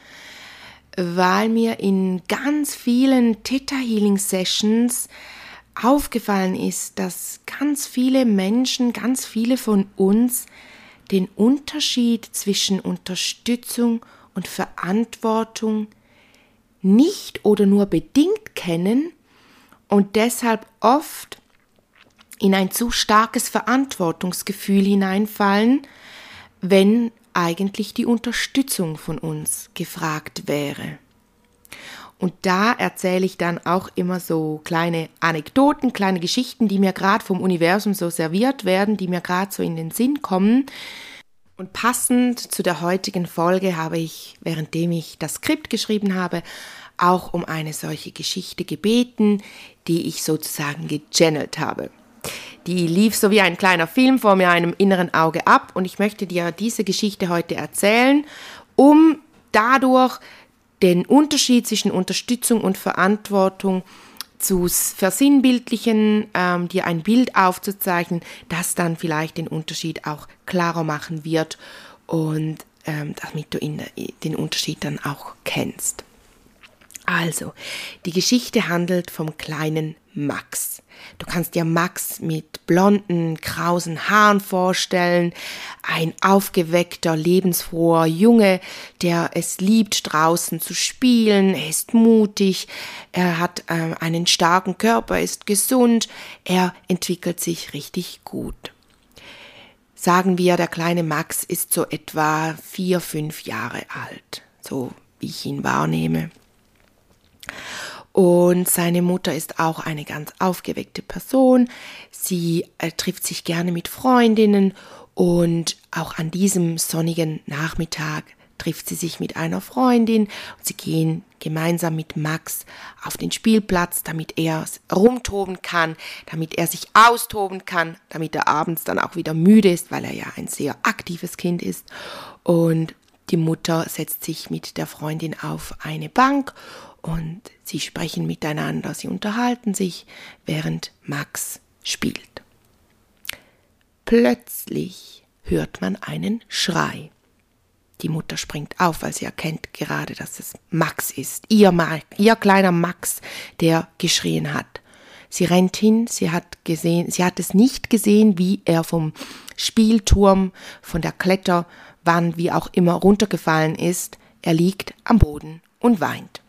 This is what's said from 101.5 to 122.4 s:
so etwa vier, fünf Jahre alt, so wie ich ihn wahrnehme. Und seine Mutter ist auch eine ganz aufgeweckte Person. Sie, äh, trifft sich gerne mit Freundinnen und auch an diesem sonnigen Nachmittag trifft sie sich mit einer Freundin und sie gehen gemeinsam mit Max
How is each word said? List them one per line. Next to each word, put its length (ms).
so 140
etwa 720
vier, 380
fünf 440
Jahre 400
alt, 340
so 300
wie 80
ich 180
ihn 180
wahrnehme. 680
Und 580
seine 320
Mutter 320
ist 260
auch 200
eine 240
ganz 360
aufgeweckte 640
Person. 680
Sie, 540
äh, 140
trifft 340
sich 180
gerne 280
mit 160
Freundinnen 840
und 640
auch 260
an 140
diesem 460
sonnigen 680
Nachmittag 800
trifft 320
sie 60
sich 240
mit 180
einer 220
Freundin 640
und 400
sie 100
gehen 480
gemeinsam 560
mit 200
Max 500